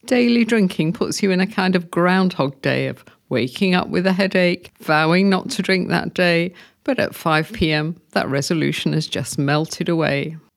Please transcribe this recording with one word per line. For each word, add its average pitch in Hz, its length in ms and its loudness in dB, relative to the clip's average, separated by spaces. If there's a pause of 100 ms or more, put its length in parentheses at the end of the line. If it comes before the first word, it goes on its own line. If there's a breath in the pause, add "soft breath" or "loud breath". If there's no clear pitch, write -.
Daily 240 400 4
drinking 185 480 2
puts - 300 -4
you 190 80 2
in 180 80 2
a 185 80 2
kind 185 280 0
of 170 140 -2
Groundhog 180 720 0
Day 135 240 0
of 127 180 -8 (260 loud breath)
waking 131 440 0
up - 160 0
with 180 160 -2
a 190 80 2
headache, 185 580 0 (100)
vowing 165 500 2
not - 180 -2
to - 140 -4
drink 185 260 0
that 170 240 -2
day, 175 400 0 (300 loud breath)
but 269 160 -2
at - 160 -4
five 156 360 0
P 165 200 0
M, 151 280 -4 (120)
that - 180 -2
resolution 147 640 -2
has 156 140 -2
just - 320 -6
melted 151 500 -2
away. 156 480 -2 (200)